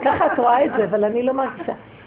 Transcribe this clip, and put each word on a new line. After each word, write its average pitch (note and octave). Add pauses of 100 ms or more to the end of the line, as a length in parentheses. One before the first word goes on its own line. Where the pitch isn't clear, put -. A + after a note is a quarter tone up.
ככה C#4
את C4
רואה B3
את D4+
זה, A3
אבל G3+
אני A3+
לא C4
מרגישה. C4 (340)